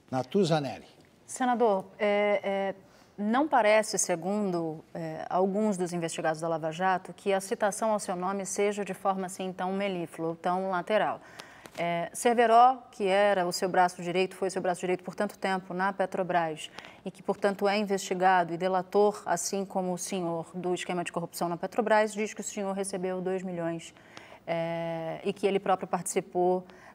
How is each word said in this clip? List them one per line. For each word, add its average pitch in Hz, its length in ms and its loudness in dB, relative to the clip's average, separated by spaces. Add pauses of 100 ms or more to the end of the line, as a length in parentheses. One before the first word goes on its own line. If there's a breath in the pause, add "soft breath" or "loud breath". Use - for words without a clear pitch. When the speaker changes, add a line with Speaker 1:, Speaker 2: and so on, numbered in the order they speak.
(100)
Speaker 1:
Natuzaneri. 139 760 0 (400)
Speaker 2:
Senador, 226 600 2 (120)
é, 208 440 2
é, 196 320 -2 (420 soft breath)
não 226 300 0
parece, 214 520 4
segundo, 175 960 -2
é, 160 380 -8
alguns 196 460 2
dos 175 160 -2
investigados 165 480 -2
da 170 80 -2
Lava 160 220 -2
Jato, 180 420 0
que 196 200 -2
a 190 80 2
citação 214 520 0
ao 208 80 0
seu 185 160 -4
nome 190 280 -2
seja 208 400 0
de 185 100 -6
forma 190 320 -2
assim 185 260 -8
tão 185 200 -4
melíflua 180 560 -4
ou 165 80 -4
tão 185 340 -2
lateral. 180 500 0 (560 loud breath)
É, 170 360 -2
Cerveró, 240 640 6 (160)
que 208 120 -4
era 196 440 4
o 180 40 -2
seu 190 160 -2
braço 180 320 4
direito, 180 360 0
foi 196 100 -2
o 185 40 -2
seu 185 120 -4
braço 180 180 -2
direito 180 220 -2
por - 140 -12
tanto 208 200 -4
tempo 190 380 -4
na 190 180 0
Petrobras 175 800 -2 (340 loud breath)
e 190 60 -8
que, - 100 -18
portanto, 202 460 0
é 196 100 4
investigado 185 800 2
e - 20 -4
delator, 185 720 2
assim 196 380 -2
como 185 280 -2
o 175 60 -4
senhor 170 560 -4
do 180 180 -4
esquema 180 300 -2
de 170 80 -8
corrupção 170 380 -4
na 175 80 -2
Petrobras, 214 580 2
diz 208 180 -4
que - 80 -10
o 202 40 -10
senhor 196 300 -6
recebeu 190 460 -4
dois 185 220 -2
milhões, 170 500 -6 (540 loud breath)
é, 165 800 -4
e 196 80 0
que 196 160 -2
ele 196 100 2
próprio 196 300 0
participou 180 760 0 (300 loud breath)